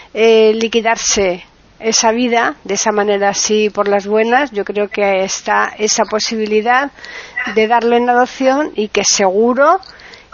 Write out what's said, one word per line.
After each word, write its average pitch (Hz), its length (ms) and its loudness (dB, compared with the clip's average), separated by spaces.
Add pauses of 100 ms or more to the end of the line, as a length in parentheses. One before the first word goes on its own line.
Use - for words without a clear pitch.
(140)
eh, 220 400 4
liquidarse 220 880 -2 (360)
esa 220 340 0
vida, 240 500 0
de 196 120 -6
esa 208 180 -2
manera 202 360 0
así 214 400 0
por 202 200 -2
las 202 180 0
buenas, 233 440 0
yo 202 120 -6
creo 208 240 -4
que 196 380 -2
está 208 520 -2
esa 214 280 -2
posibilidad 220 840 -2 (640)
de 220 120 2
darlo 233 300 4
en 240 120 0
adopción 262 640 0
y 214 140 -4
que 202 160 -2
seguro 233 800 2 (520)